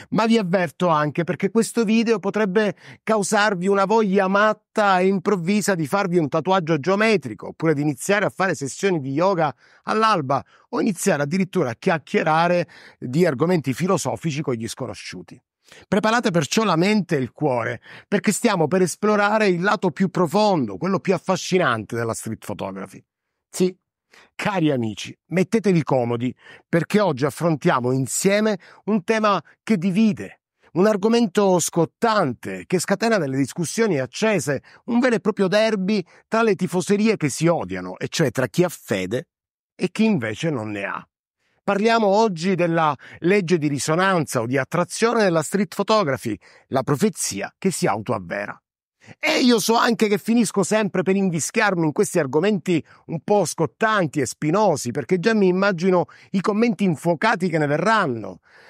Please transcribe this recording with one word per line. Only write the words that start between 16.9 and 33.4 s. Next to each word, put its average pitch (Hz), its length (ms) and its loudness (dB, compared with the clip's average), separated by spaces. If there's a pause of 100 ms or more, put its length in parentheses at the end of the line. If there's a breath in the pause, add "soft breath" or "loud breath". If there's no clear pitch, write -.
e 135 40 0
il 127 120 -4
cuore, 120 500 -2 (260 loud breath)
perché 202 240 0
stiamo 180 360 0
per 185 160 2
esplorare 208 640 0
il 180 160 0
lato 202 260 0
più 185 200 0
profondo, 170 680 0
quello 175 220 -2
più 185 160 -2
affascinante 156 800 -2
della 117 180 -2
street - 320 -10
photography. 95 580 -10 (460)
Sì, 185 260 -2 (600 soft breath)
cari 180 360 0
amici, 113 460 -6 (100)
mettetevi 180 560 0
comodi, 120 520 -2 (320 loud breath)
perché 175 320 0
oggi 151 260 0
affrontiamo 147 640 0
insieme 196 680 0 (260 loud breath)
un 202 180 0
tema 214 380 0 (220 soft breath)
che 220 140 0
divide, 196 640 0 (320 soft breath)
un 185 140 2
argomento 208 720 2
scottante, 156 1080 -2
che 180 140 -2
scatena 214 380 0
delle 135 200 -2
discussioni 170 640 -2